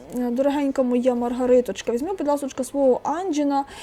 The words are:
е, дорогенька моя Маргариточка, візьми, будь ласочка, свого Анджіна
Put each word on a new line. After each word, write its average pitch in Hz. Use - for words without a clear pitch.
е, 247
дорогенька 277
моя 247
Маргариточка, 247
візьми, 254
будь 285
ласочка, 285
свого 269
Анджіна 285